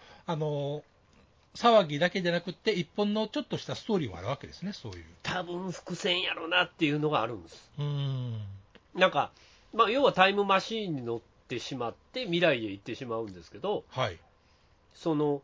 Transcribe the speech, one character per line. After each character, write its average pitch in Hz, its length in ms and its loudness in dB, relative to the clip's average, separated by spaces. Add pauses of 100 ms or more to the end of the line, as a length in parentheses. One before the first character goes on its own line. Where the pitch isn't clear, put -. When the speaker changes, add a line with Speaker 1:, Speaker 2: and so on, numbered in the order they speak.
(260)
Speaker 1:
あ 170 120 -2
の、 147 440 -2 (760)
騒 220 300 8
ぎ 147 140 -2
だ 180 100 4
け 196 120 -2
じ 170 80 0
ゃ - 20 4
な 170 80 0
く 175 120 -6
っ - 20 -16
て、 - 180 0
一 175 140 0
本 208 280 0
の 220 140 0
ち 294 120 -6
ょ - 20 -
っ - 20 -12
と 160 140 -4
し - 80 -12
た 135 100 -6
ス - 100 -12
ト 214 100 2
ー 185 40 2
リ 131 80 -2
ー - 20 -8
も 82 80 -10
あ 87 40 -10
る 95 60 -6
わ 135 100 -2
け - 100 -16
で - 60 -18
す - 100 -14
ね、 202 80 -4
そ - 180 -12
う 95 40 -10
い 87 80 -12
う。 - 20 -20 (180)
Speaker 2:
多 180 220 -4
分 175 280 -6
伏 - 240 -10
線 180 260 0
や 185 120 -2
ろ 165 140 -6
な 180 160 4
っ - 80 -2
て 165 140 0
い 147 60 4
う 151 80 0
の 151 100 0
が 135 120 2
あ 113 60 0
る 120 80 -8
ん 87 80 -12
で - 60 -20
す。 - 280 -20
Speaker 1:
う 143 60 -4
ん。 135 560 -2 (560)
Speaker 2:
な 185 120 6
ん - 40 0
か、 139 200 0 (420)
ま 220 120 4
あ、 202 60 2
要 277 120 4
は 214 100 6
タ 190 160 6
イ 196 40 2
ム 202 120 2
マ 190 160 4
シ 220 240 -6
ー 180 40 -4
ン 151 60 -2
に 131 60 -6
乗 117 160 -4
っ - 40 -10 (280)
て 123 100 -6
し - 160 -8
ま 120 140 -4
っ - 40 -8 (200)
て、 254 100 -6
未 175 160 0
来 135 260 4
へ 101 40 -6
行 98 100 -8
っ - 20 -20
て 120 140 -8
し - 80 -10
ま 113 140 -4
う 113 100 -4
ん 95 60 -12
で 87 100 -16
す - 80 -20
け - 60 -16
ど、 185 320 -4
Speaker 1:
は 127 200 -2
い。 85 80 -10 (800)
Speaker 2:
そ 165 200 -2
の、 147 280 0